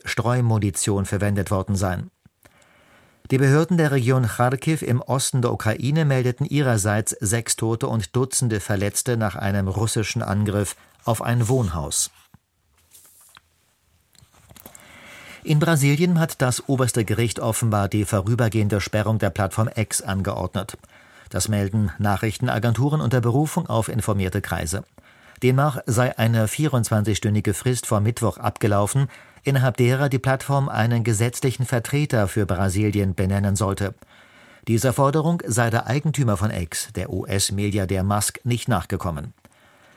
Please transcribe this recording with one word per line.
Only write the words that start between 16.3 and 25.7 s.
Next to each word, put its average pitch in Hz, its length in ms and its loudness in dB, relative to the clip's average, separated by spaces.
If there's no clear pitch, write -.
das 127 280 0
oberste 123 360 2
Gericht 110 360 0
offenbar 104 480 0
die 104 160 0
vorübergehende 107 760 2
Sperrung 107 380 0
der 101 120 2
Plattform 107 440 -2
X - 260 -2
angeordnet. 95 800 -4
Das - 200 -2
melden 101 500 0
Nachrichtenagenturen 117 1000 0
unter 127 200 2
Berufung 147 460 0
auf 113 220 0
informierte 101 520 -2
Kreise. 85 440 -4
Demnach 131 420 2